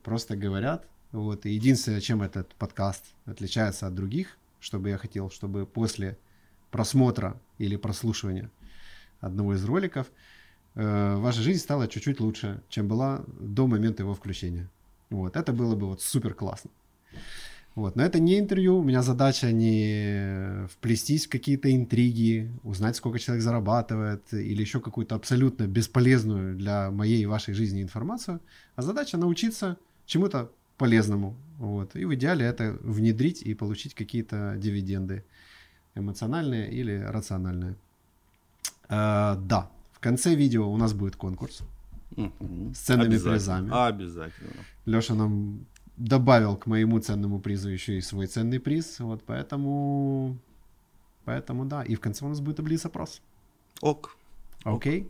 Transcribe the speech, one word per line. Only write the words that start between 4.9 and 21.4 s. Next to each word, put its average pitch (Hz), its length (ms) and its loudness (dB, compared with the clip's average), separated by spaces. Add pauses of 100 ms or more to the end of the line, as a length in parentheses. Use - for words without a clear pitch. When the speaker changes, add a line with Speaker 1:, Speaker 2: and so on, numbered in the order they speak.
Speaker 1:
хотел, 98 320 -6
чтобы 98 360 -6
после 101 520 -4 (540)
просмотра 117 680 2 (200)
или 101 180 -2
прослушивания 104 720 -4 (720)
одного 98 320 -2
из 95 100 0
роликов, 139 440 -2 (680)
э, 104 420 2
ваша 113 240 2
жизнь 165 180 2
стала 139 280 0
чуть-чуть 135 320 -4
лучше, 107 500 -2
чем 104 180 -2
была 131 360 0 (160)
до 107 280 0
момента 110 360 2
его 101 120 -4
включения. 90 520 -6 (440)
Вот. 92 260 -4
Это - 160 -2
было 117 220 2
бы 101 120 -2
вот 95 140 -6
супер 113 320 -2
классно. - 380 -8 (1040)
Вот. 101 200 -2
Но 117 80 4
это 170 160 4
не 175 200 6
интервью, 185 400 4
у 170 40 2
меня 131 200 4
задача 127 480 4
не 101 1160 2
вплестись 117 600 -2
в - 20 -16
какие-то 135 440 2